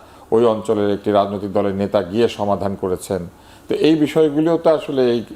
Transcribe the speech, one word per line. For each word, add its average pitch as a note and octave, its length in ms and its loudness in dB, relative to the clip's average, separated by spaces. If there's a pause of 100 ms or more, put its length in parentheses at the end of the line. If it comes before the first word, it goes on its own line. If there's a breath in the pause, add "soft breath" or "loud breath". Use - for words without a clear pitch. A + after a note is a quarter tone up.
(320 loud breath)
ওই A2+ 120 4
অঞ্চলের G#2+ 460 2
একটি G2+ 220 -2
রাজনৈতিক G2+ 400 0
দলের G2+ 220 0
নেতা G2 280 0
গিয়ে G#2 260 0
সমাধান G2+ 520 -2
করেছেন। F2+ 480 -4 (400 loud breath)
তো - 60 -2
এই D#3 220 4
বিষয়গুলিও D#3 640 0
তো E3 160 2
আসলে C3 360 0
এই, A#2 140 -2 (120)